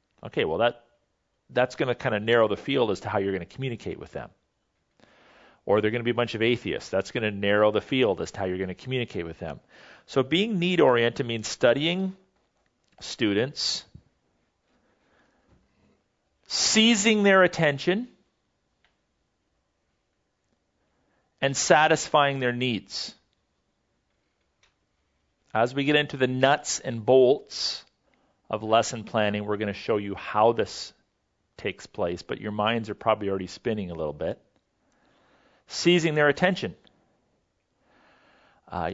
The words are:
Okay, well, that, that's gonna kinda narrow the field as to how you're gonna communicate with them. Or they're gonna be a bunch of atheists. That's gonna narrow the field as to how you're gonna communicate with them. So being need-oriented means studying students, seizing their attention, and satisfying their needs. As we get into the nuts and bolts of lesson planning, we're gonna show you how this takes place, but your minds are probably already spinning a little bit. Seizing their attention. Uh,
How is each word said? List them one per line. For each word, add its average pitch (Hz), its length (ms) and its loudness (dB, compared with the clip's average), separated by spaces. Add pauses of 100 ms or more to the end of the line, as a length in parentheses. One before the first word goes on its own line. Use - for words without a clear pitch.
(240)
Okay, 110 220 -2
well, 80 140 -2
that, - 260 0 (640)
that's 127 260 0
gonna 127 200 -2
kinda 113 240 -2
narrow 113 280 4
the 104 100 -2
field 127 340 0
as 92 100 -2
to 117 80 -8
how 107 100 0
you're 98 140 -2
gonna 87 120 -6
communicate 120 520 -10
with - 140 -16
them. - 180 -12 (1400)
Or 101 140 2
they're 107 120 0
gonna 120 120 -6
be 120 80 -2
a - 20 2
bunch 117 220 -2
of 107 60 -2
atheists. 110 480 -2
That's 95 220 -2
gonna 110 200 -2
narrow 104 400 2
the 104 100 0
field 117 400 0
as 80 100 -6
to - 80 -12
how 98 60 -4
you're 92 120 -4
gonna 92 180 -6
communicate 120 500 -6
with 82 140 -12
them. 80 220 -10 (440)
So - 160 0
being 180 380 0
need-oriented 135 680 2
means 113 220 -6
studying 170 680 0 (840)
students, - 840 -2 (2500)
seizing 220 760 4
their 190 200 6
attention, 170 680 0 (3250)
and 139 160 -2
satisfying 151 840 2
their 123 120 -2
needs. 120 640 -6 (2500)
As 120 200 2
we 139 120 -2
get 147 100 2
into 147 220 0
the 131 100 2
nuts 131 520 0
and 113 260 -8
bolts 131 800 4 (640)
of 107 140 -6
lesson 110 420 2
planning, 104 400 -2
we're 104 120 -4
gonna 104 140 -4
show 107 260 -2
you 101 180 -6
how 107 360 2
this - 420 -4 (600)
takes - 300 -8
place, 87 360 -6
but - 200 -10
your 107 100 -8
minds 107 380 -2
are 104 60 -8
probably 104 340 -2
already 95 180 -4
spinning 107 440 -6
a 85 40 -10
little 78 180 -6
bit. 80 280 -6 (1300)
Seizing 170 460 2
their 151 140 4
attention. 147 480 0 (1900)
Uh, 85 260 -6